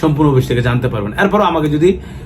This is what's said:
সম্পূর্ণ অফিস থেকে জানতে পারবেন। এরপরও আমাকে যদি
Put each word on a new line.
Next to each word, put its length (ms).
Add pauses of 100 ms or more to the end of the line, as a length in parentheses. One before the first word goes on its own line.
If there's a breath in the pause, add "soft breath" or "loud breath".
সম্পূর্ণ 300
অফিস 160
থেকে 140
জানতে 260
পারবেন। 260
এরপরও 300
আমাকে 260
যদি 280 (280 loud breath)